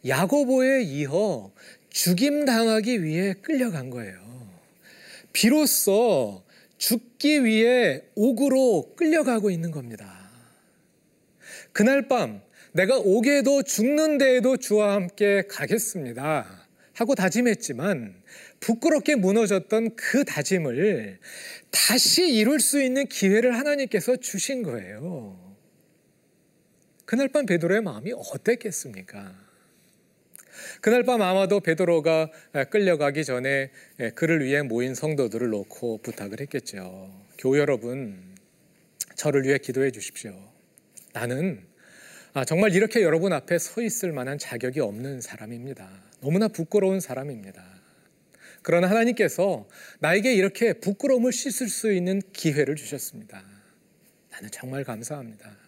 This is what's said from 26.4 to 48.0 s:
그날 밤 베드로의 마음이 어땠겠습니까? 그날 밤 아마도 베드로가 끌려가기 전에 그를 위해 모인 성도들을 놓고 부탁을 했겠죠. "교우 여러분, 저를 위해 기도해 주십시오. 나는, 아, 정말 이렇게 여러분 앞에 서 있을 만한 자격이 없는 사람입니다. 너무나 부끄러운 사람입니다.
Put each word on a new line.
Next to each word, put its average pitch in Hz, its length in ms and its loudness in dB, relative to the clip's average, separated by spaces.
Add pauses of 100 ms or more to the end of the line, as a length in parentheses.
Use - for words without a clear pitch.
그날 269 240 0
밤 285 160 2
베드로의 180 360 2
마음이 156 320 -8
어땠겠습니까? 113 1200 -6 (1500)
그날 240 220 4
밤 233 180 2
아마도 190 380 2
베드로가 165 680 2 (400)
끌려가기 156 560 2
전에 135 460 -2 (440)
그를 160 300 0
위해 139 160 0
모인 127 320 -2
성도들을 123 560 -2
놓고 107 540 -6
부탁을 107 380 -10
했겠죠. 95 680 -12 (280)
"교우 135 180 2
여러분, 117 800 -4 (800)
저를 139 280 0
위해 135 140 2
기도해 131 340 -2
주십시오. 107 420 -14 (760)
나는, 123 540 -4 (680)
아, 131 120 -2
정말 185 280 2
이렇게 214 280 2
여러분 165 320 2
앞에 170 240 -2
서 - 240 -6
있을 196 300 -4
만한 135 260 -6
자격이 127 420 -6
없는 123 420 -6
사람입니다. 110 920 -16 (100)
너무나 185 240 2
부끄러운 190 540 0
사람입니다. 123 600 -12 (1000)